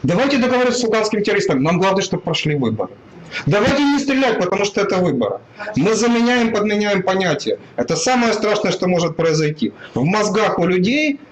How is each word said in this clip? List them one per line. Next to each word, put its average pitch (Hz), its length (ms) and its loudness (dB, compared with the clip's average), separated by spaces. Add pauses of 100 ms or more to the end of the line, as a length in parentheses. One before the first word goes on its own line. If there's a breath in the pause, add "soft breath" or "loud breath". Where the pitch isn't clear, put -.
Давайте 254 340 2
договоримся 247 420 2
с 247 40 -2
луганским 214 400 0
террористом. 180 400 0
Нам 175 160 2
главное, 190 240 2
чтобы - 200 -4
прошли 151 320 -2
выборы. 110 340 -2 (560 loud breath)
Давайте 254 380 2
не 285 160 2
стрелять, 262 400 0
потому 190 260 0
что 202 160 -2
это 196 160 0
выборы. 123 400 0 (400 loud breath)
Мы 190 180 2
заменяем, 233 560 2
подменяем 208 500 0
понятия. 185 580 -2 (180 loud breath)
Это - 180 -2
самое 240 380 2
страшное, 208 400 0
что 180 140 -2
может 170 280 0
произойти. 156 560 0 (220 loud breath)
В 120 100 0
мозгах 202 560 0
у 170 60 2
людей, 247 520 0 (140)